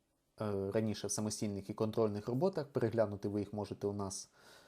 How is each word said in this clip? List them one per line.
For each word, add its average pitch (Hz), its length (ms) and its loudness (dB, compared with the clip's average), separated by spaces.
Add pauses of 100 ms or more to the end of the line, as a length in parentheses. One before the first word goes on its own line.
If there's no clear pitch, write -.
(400)
е, 98 300 0
раніше 110 360 0
в 101 40 -2
самостійних 107 600 -2
і 110 40 -4
контрольних 107 540 0
роботах. 147 400 0
Переглянути 107 600 2
ви 104 120 2
їх 101 120 -4
можете 101 340 -2
у 101 60 2
нас, 101 360 -4 (400)